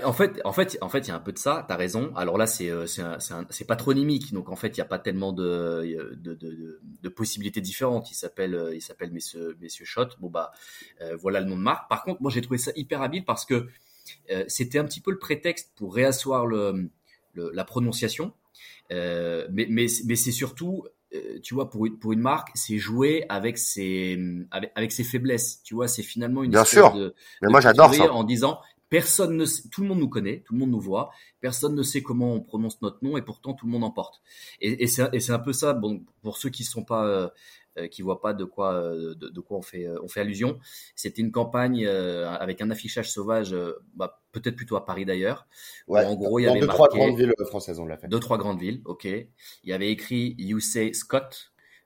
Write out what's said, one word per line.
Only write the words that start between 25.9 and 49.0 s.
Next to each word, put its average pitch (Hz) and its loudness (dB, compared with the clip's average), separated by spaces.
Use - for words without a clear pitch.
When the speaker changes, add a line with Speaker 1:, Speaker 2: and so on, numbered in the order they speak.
Speaker 1:
finalement 123 -2
une 123 0
Speaker 2:
Bien 107 10
Speaker 1:
espèce 147 8
Speaker 2:
sûr. 147 12
Speaker 1:
de, 98 -4
Speaker 2:
Mais 196 6
Speaker 1:
de - 8
Speaker 2:
moi, 131 12
Speaker 1:
petit 123 10
Speaker 2:
j'adore 131 12
ça. 135 4
Speaker 1:
sourire 143 8
en 113 2
disant, 123 0
personne 165 4
ne 160 2
sait, - -4
tout - -6
le 196 0
monde 190 0
nous 135 2
connaît, 98 -4
tout - -10
le 120 0
monde 131 2
nous 113 2
voit, 98 -4
personne 147 -2
ne 139 2
sait 139 -2
comment 123 0
on 110 -2
prononce 110 -4
notre 101 -4
nom 139 -2
et 123 -4
pourtant 131 -10
tout 131 -12
le 117 -2
monde 120 0
en 110 -2
porte. - -8
Et, 110 -2
et 123 2
c'est, 127 2
et 127 0
c'est 120 0
un 117 2
peu 131 -4
ça. 139 2
Bon, 107 -4
pour 107 -8
ceux 135 -4
qui 123 -10
sont 117 -8
pas, 110 -2
euh, 95 0
euh, 85 -8
qui - -14
voient 92 -4
pas 107 -2
de 95 -6
quoi, 95 -2
euh, 82 -4
de, 80 -14
de 85 -14
quoi 98 -8
on 90 -8
fait, 90 -10
euh, 85 -6
on 92 -10
fait 104 -4
allusion. 104 -2
C'était - -6
une 110 0
campagne, 120 0
euh, 90 0
avec 92 -4
un 110 -2
affichage 110 -6
sauvage, 104 -2
euh, 87 -4
bah, 90 -8
peut-être 117 -4
plutôt 120 -4
à 95 -6
Paris 95 -6
d'ailleurs, 95 -2
où 87 0
Speaker 2:
Ouais. 104 6
Speaker 1:
en 101 0
gros, 104 2
il 123 4
y - 6
Speaker 2:
Dans 120 8
Speaker 1:
avait 104 6
Speaker 2:
deux, 110 4
trois 143 8
Speaker 1:
marqué 139 4
Speaker 2:
grandes 127 4
villes, 120 4
euh, 104 -4
françaises, 92 -8
on 82 -8
l'a 80 -8
fait. - -14
Speaker 1:
Deux, 107 0
trois 120 0
grandes 98 -4
villes, 107 -6
ok. 90 -12